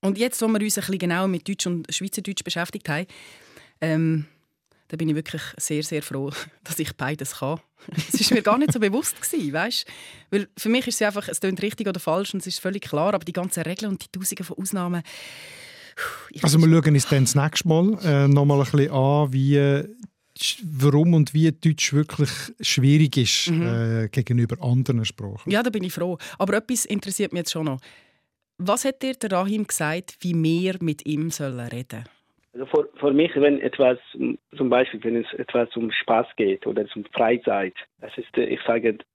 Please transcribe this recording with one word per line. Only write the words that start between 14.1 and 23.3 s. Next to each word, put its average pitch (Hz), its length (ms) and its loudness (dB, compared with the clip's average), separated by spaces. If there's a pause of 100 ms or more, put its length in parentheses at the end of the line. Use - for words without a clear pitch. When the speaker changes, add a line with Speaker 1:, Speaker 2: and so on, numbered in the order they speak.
Speaker 1:
Tausende 190 320 -8
von - 140 -10
Ausnahmen, 175 460 -4 (1300)
ich - 120 -10
Speaker 2:
Also 156 160 6
wir 160 120 8
Speaker 1:
weiß 165 140 6
Speaker 2:
schauen 151 100 6
uns 135 140 4
dann 135 160 4
das - 100 0
nächste 151 340 0
Mal, 180 340 4
äh, 139 260 4
noch 143 180 6
mal 143 120 4
ein 135 120 2
bisschen 147 200 2
an, 139 440 2
wie, 139 500 2 (960)
warum 147 340 6
und 151 200 4
wie 156 180 4
Deutsch - 400 0
wirklich 147 380 0 (300)
schwierig 143 560 4
ist, 131 340 2